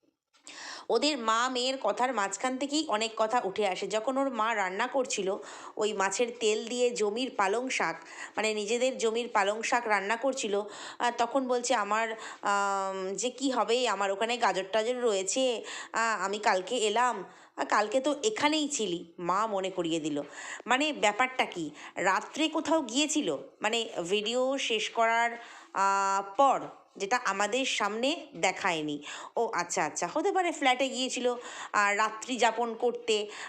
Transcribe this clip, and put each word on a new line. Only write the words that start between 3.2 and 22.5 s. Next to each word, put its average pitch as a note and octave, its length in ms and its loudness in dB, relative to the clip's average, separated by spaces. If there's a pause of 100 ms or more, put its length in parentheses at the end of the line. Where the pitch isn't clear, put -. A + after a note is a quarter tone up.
উঠে G3 240 0
আসে। F#3 200 -2
যখন A3 300 -2
ওর C#4 120 2
মা A3+ 260 0
রান্না G3 320 0
করছিল, G#3 500 0 (400)
ওই G#3+ 160 0
মাছের G3 340 2 (120)
তেল A3 280 0
দিয়ে A#3+ 220 2
জমির A3 480 0
পালং G#3+ 320 2
শাক, E3 320 -2 (340)
মানে G#3+ 180 0
নিজেদের A3+ 440 0
জমির A3+ 320 0
পালং G#3+ 340 2
শাক A#3 240 2
রান্না G3+ 280 2
করছিল, A#3 460 0 (380)
আহ, A#3+ 180 2
তখন B3+ 300 2
বলছে, A#3+ 280 2
"আমার, A3 400 0 (260)
আম, G3 720 0
যে G#3+ 160 -2
কি C4 220 -2
হবে, A#3 360 2
আমার G3 240 2
ওখানে A3+ 260 0
গাজর F#3+ 340 2
টাজর A3 240 0
রয়েছে, A#3 680 2 (300)
আহ, A3 280 0
আমি G3 180 -2
কালকে G3 360 2
এলাম।" A3 480 2 (320)
আহ, C#4 100 -4
"কালকে A3 340 2
তো C#4+ 240 0
এখানেই D4 440 2
ছিলি," F3+ 520 -4
মা F#3 280 0
মনে F#3+ 220 -2
করিয়ে E3+ 300 -2
দিল। D3 220 -2 (460)
মানে C#4 260 2
ব্যাপারটা G#3+ 520 2
কি, F3 260 -6 (240)
রাত্রে G#3 540 0
কোথাও D#4+ 320 2